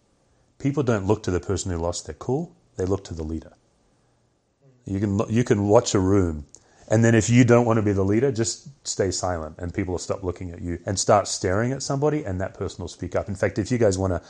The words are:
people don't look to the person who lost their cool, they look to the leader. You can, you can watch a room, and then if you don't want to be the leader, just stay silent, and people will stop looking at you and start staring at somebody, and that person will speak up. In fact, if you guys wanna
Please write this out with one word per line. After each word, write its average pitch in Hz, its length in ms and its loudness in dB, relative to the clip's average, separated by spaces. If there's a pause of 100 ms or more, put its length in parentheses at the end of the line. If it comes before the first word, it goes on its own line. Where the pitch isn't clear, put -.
(580)
people 143 240 -2
don't 110 240 0
look 104 160 2
to - 80 -4
the 87 100 0
person 95 300 -4
who 85 80 -2
lost 85 280 -6
their 80 80 -12
cool, 147 380 -6 (240)
they 95 80 -4
look 95 200 -2
to - 100 -14
the 80 100 -8
leader. 80 280 -10 (1300)
You 98 160 -4
can, 101 280 0
you 117 160 2
can 101 240 2
watch 107 260 4
a 104 60 2
room, 92 460 2 (420)
and 113 160 4
then 117 100 6
if 113 160 4
you 120 140 8
don't 120 200 6
want 113 140 2
to 110 40 2
be 104 100 2
the 98 120 0
leader, 113 280 2
just 110 360 -4 (180)
stay 98 240 -2
silent, 82 480 -6
and 87 140 -8
people 90 200 -4
will 87 60 -2
stop - 260 -8
looking 90 260 -6
at 87 100 -14
you 87 260 -6
and 101 120 -4
start 104 300 4
staring 107 440 -2
at 139 100 -8
somebody, 147 420 -2
and 92 160 -4
that 98 140 -6
person 95 280 -10
will 85 60 -8
speak - 260 -10
up. 90 140 -4
In 104 60 -6
fact, 101 240 -2
if 95 120 -4
you 123 80 0
guys 104 180 2
wanna 92 340 -2